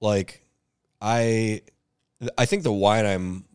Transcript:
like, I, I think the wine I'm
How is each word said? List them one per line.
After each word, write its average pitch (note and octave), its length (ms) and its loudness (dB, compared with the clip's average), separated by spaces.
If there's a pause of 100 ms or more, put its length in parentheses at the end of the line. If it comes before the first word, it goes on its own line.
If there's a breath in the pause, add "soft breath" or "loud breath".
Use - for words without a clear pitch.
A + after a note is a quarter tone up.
like, G#2 420 0 (580)
I, A2+ 640 0 (760)
I B2 80 2
think G3+ 160 -2
the B2+ 100 0
wine G#2 340 2
I'm F#2 380 -4 (100)